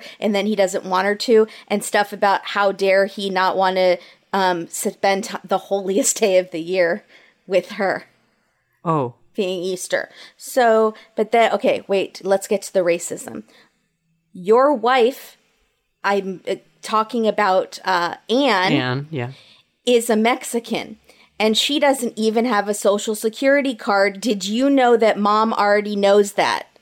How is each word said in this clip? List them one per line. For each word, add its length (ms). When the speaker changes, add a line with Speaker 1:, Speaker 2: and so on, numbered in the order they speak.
Speaker 1:
and 160
then 100
he 100
doesn't 300
want 220
her 80
to, 320
and 160
stuff 300
about 360
how 220
dare 360
he 240
not 260
wanna, 400
um, 360
spend 560
t-, 200
the 140
holiest 640
day 180
of 140
the 100
year 420
with 240
her. 340
Speaker 2:
Oh. 300
Speaker 1:
Being 300
Easter. 460
So, 560
but 160
then, 220
okay, 340
wait, 360
let's 240
get 140
to 120
the 80
racism. 600
Your 400
wife, 640
I'm, 440
uh, 80
talking 460
about, 560
uh, 320
Anne, 440
Speaker 2:
Anne, 380
yeah. 200
Speaker 1:
is 240
a 60
Mexican. 800
And 180
she 220
doesn't 380
even 280
have 240
a 40
social 400
security 600
card. 460
Did 240
you 240
know 280
that 220
mom 340
already 420
knows 380
that? 340